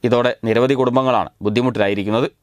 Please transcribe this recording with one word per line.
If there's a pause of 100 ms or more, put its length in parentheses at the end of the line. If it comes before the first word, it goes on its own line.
ഇതോടെ (140)
നിരവധി
കുടുംബങ്ങളാണ് (160)
ബുദ്ധിമുട്ടിലായിരിക്കുന്നത്. (140)